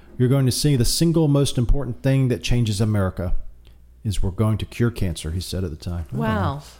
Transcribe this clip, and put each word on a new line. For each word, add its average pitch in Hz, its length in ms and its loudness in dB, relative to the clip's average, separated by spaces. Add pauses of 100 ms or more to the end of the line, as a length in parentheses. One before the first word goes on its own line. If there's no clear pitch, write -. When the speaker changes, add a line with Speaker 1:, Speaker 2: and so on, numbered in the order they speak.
(180)
Speaker 1:
you're 123 120 4
going 135 160 4
to 120 60 2
see 147 240 2
the 120 80 4
single 165 440 2
most 143 300 2
important 120 440 0
thing 135 260 2
that 120 140 -2
changes 113 380 0
America 98 540 0 (720)
is 101 180 0
we're 98 80 0
going 107 280 0
to - 80 -6
cure 120 240 -2
cancer," 82 400 -4
he 90 100 -4
said 90 220 -6
at 90 80 -4
the 78 60 -10
time. 85 320 -8
I - 40 -18
don't - 80 -6
Speaker 2:
Wow. 208 360 0
Speaker 1:
know. 147 60 -12 (180)